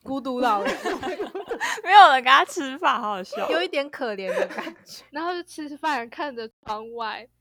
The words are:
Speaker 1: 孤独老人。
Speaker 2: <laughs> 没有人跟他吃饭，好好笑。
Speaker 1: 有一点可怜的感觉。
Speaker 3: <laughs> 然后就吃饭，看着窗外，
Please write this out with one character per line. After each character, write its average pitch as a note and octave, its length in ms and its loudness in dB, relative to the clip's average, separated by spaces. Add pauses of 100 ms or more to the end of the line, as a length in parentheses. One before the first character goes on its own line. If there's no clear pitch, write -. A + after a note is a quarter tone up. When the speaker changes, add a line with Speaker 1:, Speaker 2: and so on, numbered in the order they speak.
Speaker 1:
孤 C4+ 180 -6
独 B3 200 -4
老 G#3+ 220 2
人。 C#4 120 -2
Speaker 2:
<laughs> F4+ 1080 -6
没 F4+ 80 2
有 F#4+ 200 12
人 C4 100 4
跟 - 20 -10
他 C#4 200 6
吃 C4+ 320 -6
饭， C#4+ 240 0
好 G#3+ 100 -4
好 F#3+ 120 -6
笑。 G3 260 -6
Speaker 1:
有 E4 140 0
一 F#4 60 -2
点 D4 200 -4
可 B3 260 -6
怜 F#3+ 140 -6
的 F#3 200 -2
感 - 260 -10 (100)
觉。 - 220 -20
Speaker 3:
<laughs> - 40 -20
然 D4+ 140 -8
后 F4 80 -4
就 F4 120 -8
吃 D4 320 -14
饭， C#4 340 -4
看 C#4+ 240 -8
着 A3+ 120 -10 (200)
窗 A3 280 -8
外， A3+ 320 -8 (140)